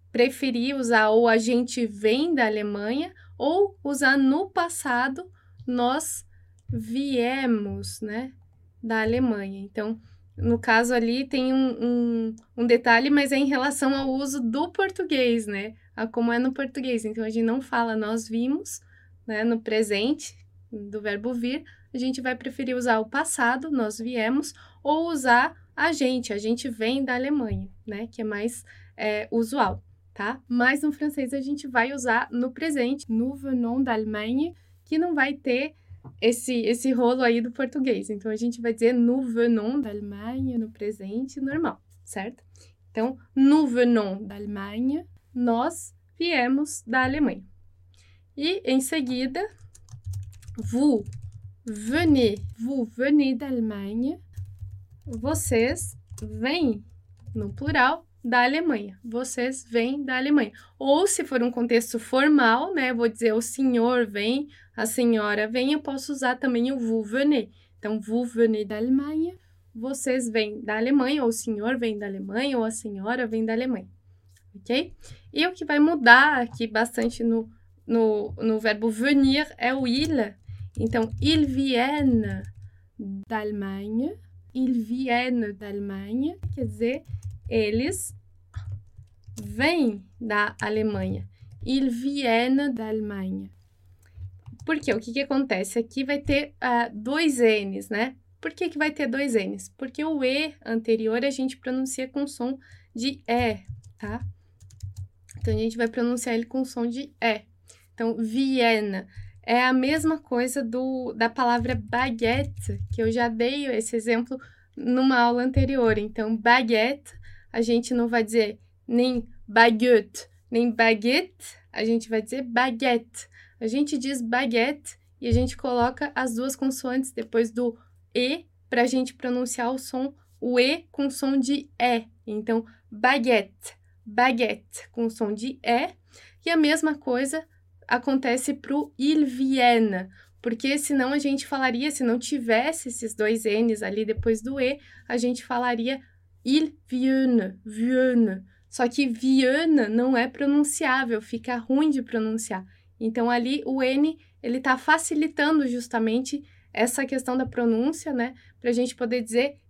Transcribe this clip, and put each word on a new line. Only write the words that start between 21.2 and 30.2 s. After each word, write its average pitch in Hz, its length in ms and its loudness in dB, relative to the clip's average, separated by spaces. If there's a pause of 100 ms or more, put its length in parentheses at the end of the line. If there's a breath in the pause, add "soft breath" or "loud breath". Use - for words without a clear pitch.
vir, 247 300 -4 (300 loud breath)
a 269 40 -8
gente 262 240 -2
vai 254 140 -2
preferir 254 400 -6
usar 240 240 2
o 220 100 -4
passado, 269 640 -2
nós 220 260 0
viemos, 240 560 -2 (300 soft breath)
ou 320 260 2
usar 262 460 4 (200)
a 330 180 2
gente, 254 400 0
a 202 40 -4
gente 233 320 -2
vem 233 340 -2
da 254 120 -2
Alemanha, 247 540 -2 (180)
né, 214 200 -10
que 226 140 -12
é 220 40 -4
mais, 214 400 -6 (320 loud breath)
é, 214 340 -4
usual, 226 500 0 (320)
tá? 220 340 -6